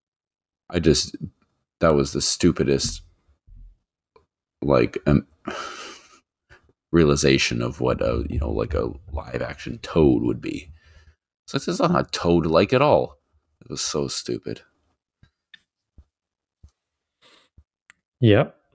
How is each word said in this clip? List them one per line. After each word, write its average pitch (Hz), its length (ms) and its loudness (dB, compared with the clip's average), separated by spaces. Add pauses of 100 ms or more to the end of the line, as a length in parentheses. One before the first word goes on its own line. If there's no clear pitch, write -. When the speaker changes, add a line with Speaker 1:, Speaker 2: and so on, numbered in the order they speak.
(680)
Speaker 1:
I 87 100 -4
just, 85 360 2 (640)
that 82 160 4
was 69 160 0
the 71 100 -4
stupidest, 69 800 0 (1600)
like, 65 360 0 (100)
um, 71 180 4 (200)
<sighs> - 100 -10 (1400)
realization 69 680 2
of 60 200 -6
what 62 200 -2
a, 58 280 -2
you - 100 -4
know, 57 120 -4
like, 53 220 -4
a 57 180 -4 (200)
live 62 320 -8
action - 360 -10
Toad 65 440 2
would 58 180 -4
be. - 300 -10 (760)
It's - 80 -12
like, 139 100 -4
"This 175 120 -4
is 220 40 -6
not 170 200 2
a - 120 -4
Toad-like 85 600 2
at 127 80 4
all." 98 360 2 (440)
It - 80 -20
was 73 120 -10
so 71 260 -4
stupid. - 540 -10 (3500)
Speaker 2:
Yep. 113 360 4 (200)